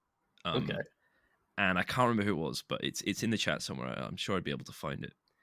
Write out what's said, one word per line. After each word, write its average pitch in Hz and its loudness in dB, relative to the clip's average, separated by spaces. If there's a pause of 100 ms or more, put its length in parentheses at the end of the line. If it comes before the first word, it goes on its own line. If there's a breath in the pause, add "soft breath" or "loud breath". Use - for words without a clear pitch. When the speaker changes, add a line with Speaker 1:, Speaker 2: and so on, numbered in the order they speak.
(460)
Speaker 1:
Um, - 0
Speaker 2:
Okay. - -4 (720)
Speaker 1:
and 92 4
I - 2
can't 123 2
remember 110 4
who 101 2
it 80 0
was, - -4
but - -2
it's, - -2
it's 101 0
in 113 2
the 107 2
chat - 2
somewhere. 64 -4
I, 62 -4
I'm 87 -8
sure 98 0
I'd 82 0
be 71 -2
able 67 -4
to - -14
find - -6
it. - -10 (300 soft breath)